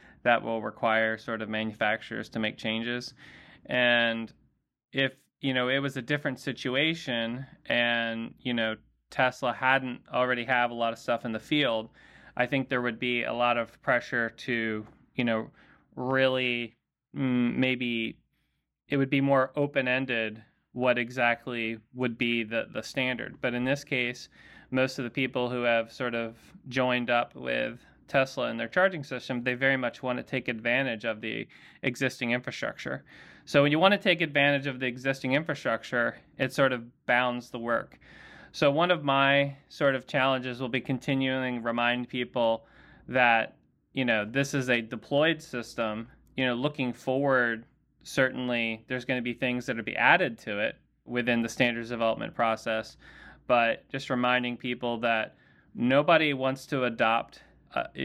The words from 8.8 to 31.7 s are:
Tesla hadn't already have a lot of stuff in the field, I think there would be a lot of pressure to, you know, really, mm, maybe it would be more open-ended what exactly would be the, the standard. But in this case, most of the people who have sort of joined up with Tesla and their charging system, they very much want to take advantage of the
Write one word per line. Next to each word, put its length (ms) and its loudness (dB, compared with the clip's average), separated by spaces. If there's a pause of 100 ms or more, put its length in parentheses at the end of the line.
Tesla 440 0
hadn't 480 0 (100)
already 340 0
have 260 2
a 20 -10
lot 180 0
of 80 -8
stuff 240 -2
in 80 -6
the 80 -4
field, 500 0 (480)
I 80 4
think 220 0
there 140 0
would 180 -2
be 240 0
a 80 -2
lot 260 2
of 240 -6
pressure 480 0
to, 560 -4 (300)
you 80 0
know, 280 0 (440)
really, 800 0 (400)
mm, 400 0
maybe 640 0 (720)
it 80 0
would 120 2
be 120 2
more 340 2
open-ended 880 -2 (300)
what 240 2
exactly 800 -2 (160)
would 240 -2
be 260 0
the, 300 -4
the 100 -6
standard. 560 -4
But 140 -2
in 100 -2
this 220 -2
case, 420 -4 (420)
most 300 0
of 60 -4
the 40 -6
people 400 -2
who 140 -4
have 300 2
sort 200 -4
of 220 -4 (320)
joined 420 0
up 260 2
with 440 -4 (300)
Tesla 400 0
and 100 -6
their 80 -4
charging 380 0
system, 360 -6
they 120 0
very 240 2
much 260 -4
want 160 -2
to 40 -8
take 260 -4
advantage 560 -2
of 160 -4
the 260 -6 (360)